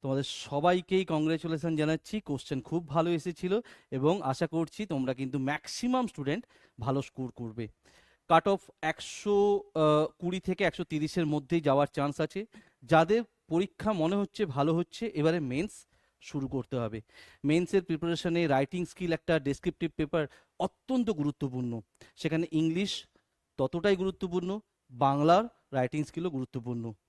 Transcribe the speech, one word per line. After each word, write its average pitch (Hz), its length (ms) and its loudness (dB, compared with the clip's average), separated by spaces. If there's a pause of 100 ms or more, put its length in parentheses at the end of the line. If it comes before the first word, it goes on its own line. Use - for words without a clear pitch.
তোমাদের 135 220 0
সবাইকেই 180 800 0
কংগ্রাচুলেশন 160 680 -2
জানাচ্ছি, 156 440 0
কোশ্চেন 139 420 -6
খুব 170 260 -4
ভালো 165 240 2
এসেছিল 180 480 -2 (320)
এবং 151 300 2
আশা 143 260 -2
করছি 165 380 -4
তোমরা 135 280 -2
কিন্তু 131 260 -4
ম্যাক্সিমাম 233 680 -2
স্টুডেন্ট 151 380 -4 (340)
ভালো 135 220 0
স্কোর 131 300 -8
করবে। 113 360 -10 (600)
কাট 165 200 6
অফ 196 240 -2 (100)
একশো 202 800 0 (560)
কুড়ি 180 200 -4
থেকে 190 240 -2
একশো 175 200 0
তিরিশের 160 420 -2
মধ্যেই 151 360 0
যাওয়ার 143 320 4
চান্স 143 280 -2
আছে। 190 240 -4 (380)
যাদের 165 400 4 (240)
পরীক্ষা 196 460 0
মনে 175 220 0
হচ্ছে 202 300 -2
ভালো 143 300 2
হচ্ছে, 175 320 -4
এবারে 160 320 2
মেন্স 143 480 -4 (340)
শুরু 135 260 -6
করতে 131 280 -4
হবে। 113 260 -4 (440)
মেন্সের 175 380 2
প্রিপারেশনে 170 640 0
রাইটিং 143 380 2
স্কিল, 170 280 -4
একটা 160 260 0
ডেসক্রিপটিভ 147 520 -2
পেপার 151 360 -2 (320)
অত্যন্ত 233 500 -2
গুরুত্বপূর্ণ, 127 720 -2 (340)
সেখানে 160 360 -2
ইংলিশ 160 540 0 (520)
ততটাই 170 380 2
গুরুত্বপূর্ণ, 185 640 -4 (300)
বাংলার 143 540 4 (280)
রাইটিং 135 320 0
স্কিলও 170 260 -6
গুরুত্বপূর্ণ। 123 640 -6 (160)